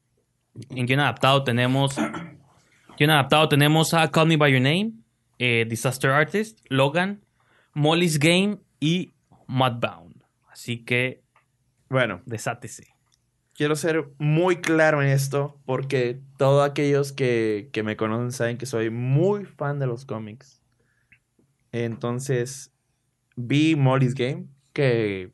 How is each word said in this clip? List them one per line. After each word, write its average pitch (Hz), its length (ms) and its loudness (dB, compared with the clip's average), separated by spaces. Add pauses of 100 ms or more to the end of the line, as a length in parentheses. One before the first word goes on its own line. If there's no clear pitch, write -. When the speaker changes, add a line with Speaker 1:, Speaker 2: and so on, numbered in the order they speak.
(680)
Speaker 1:
En 123 160 -6
guion 131 140 2
adaptado 135 440 2
tenemos, 131 520 0 (500)
<clears throat> - 540 -20
guion 147 100 4
adaptado 151 400 4
tenemos 151 460 4
a 160 160 2
Call 160 160 4
Me 165 100 4
By 147 140 4
Your 131 100 4
Name, 180 300 0 (480)
eh, 117 280 0
Disaster 123 440 -2
Artist, 156 480 -2 (100)
Logan, 160 520 0 (520)
Molly's 156 460 2
Game 185 400 2 (200)
y 165 340 -2 (340)
Mudbound. 117 760 -4 (300)
Así 117 340 -12
que, 123 380 -4 (680)
Speaker 2:
Bueno. 117 380 -2
Speaker 1:
desátese. - 640 -10 (680)
Speaker 2:
Quiero 147 200 -2
ser 156 420 -2
muy 160 380 2
claro 156 480 2
en 139 60 2
esto, 139 580 -2
porque 131 520 -2 (200)
todos 139 280 4
aquellos 143 440 0
que, 113 600 -2
que 107 120 -4
me 107 120 -2
conocen 113 360 -2
saben 120 260 -4
que 123 80 -10
soy 113 240 -4
muy 151 560 0
fan 147 320 -8
de 135 80 -4
los 117 200 -6
cómics. 110 540 -14 (1120)
Entonces, 120 1000 -6 (640)
vi 143 400 0
Molly's 131 400 2
Game, 147 300 -6 (280)
que 107 600 -2